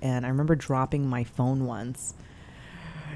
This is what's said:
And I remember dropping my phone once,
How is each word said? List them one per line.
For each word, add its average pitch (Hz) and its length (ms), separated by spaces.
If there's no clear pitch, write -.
And 123 200
I 127 60
remember 147 260
dropping 139 520
my 123 160
phone 131 420
once, 120 480